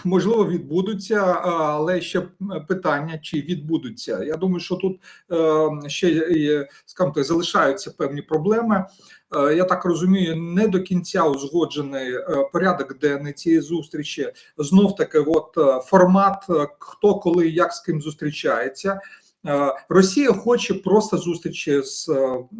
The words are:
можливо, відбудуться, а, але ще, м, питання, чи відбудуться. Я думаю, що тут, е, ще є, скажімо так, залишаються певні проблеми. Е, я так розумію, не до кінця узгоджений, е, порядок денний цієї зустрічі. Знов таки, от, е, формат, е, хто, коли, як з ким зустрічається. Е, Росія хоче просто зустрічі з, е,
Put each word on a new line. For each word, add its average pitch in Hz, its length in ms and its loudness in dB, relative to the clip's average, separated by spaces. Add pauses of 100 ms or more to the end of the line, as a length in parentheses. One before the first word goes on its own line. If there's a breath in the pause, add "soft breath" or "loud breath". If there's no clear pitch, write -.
можливо, 185 440 2
відбудуться, 185 760 -2
а, 180 260 0
але 160 520 -2
ще, 175 180 -4
м, 180 480 -8
питання, 160 540 -4
чи 151 200 -6
відбудуться. 143 840 -6
Я 151 120 -6
думаю, 175 240 -2
що - 160 -6
тут, 185 240 -4 (320 loud breath)
е, 156 580 2
ще - 200 0 (200)
є, 147 380 2 (180 loud breath)
скажімо 139 300 -2
так, 147 80 0
залишаються 160 680 0
певні 143 300 -6
проблеми. 196 640 0 (500 loud breath)
Е, 147 200 4
я 180 80 4
так 180 220 0
розумію, 175 500 2
не 170 320 0
до 185 140 2
кінця 180 420 -2
узгоджений, 139 880 -2
е, 139 400 -2
порядок 180 460 0
денний 143 340 -2
цієї 165 280 2
зустрічі. 151 720 -6 (240 loud breath)
Знов 185 380 4
таки, 156 240 0
от, 156 380 0
е, 139 220 4
формат, 190 720 4
е, 147 180 0 (120)
хто, - 360 0
коли, 175 340 2
як 165 240 0
з - 60 -10
ким 156 220 -4
зустрічається. 151 1000 -4 (460 loud breath)
Е, 143 260 0 (160 loud breath)
Росія 190 440 4
хоче 233 400 0
просто 196 440 2
зустрічі 156 640 -2
з, - 260 -10
е, 135 300 0 (200)